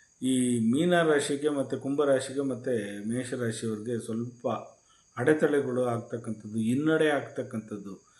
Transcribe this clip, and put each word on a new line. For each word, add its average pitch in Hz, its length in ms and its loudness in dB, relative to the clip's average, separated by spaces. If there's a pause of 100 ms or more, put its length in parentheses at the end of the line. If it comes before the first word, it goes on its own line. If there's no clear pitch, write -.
(240)
ಈ 127 360 2 (120)
ಮೀನ 170 300 4
ರಾಶಿಗೆ 147 480 2
ಮತ್ತು 135 300 -2
ಕುಂಭ 139 240 0
ರಾಶಿಗೆ 135 380 2
ಮತ್ತು 117 680 -4
ಮೇಷ 123 240 -4
ರಾಶಿಯವ್ರಿಗೆ 117 720 -4
ಸ್ವಲ್ಪ 120 420 -6 (680)
ಅಡೆತಡೆಗಳು 139 680 2
ಆಗ್ತಕ್ಕಂಥದ್ದು, 113 760 -6
ಹಿನ್ನಡೆ 151 500 2
ಆಗ್ತಕ್ಕಂಥದ್ದು, 110 1000 -6 (120)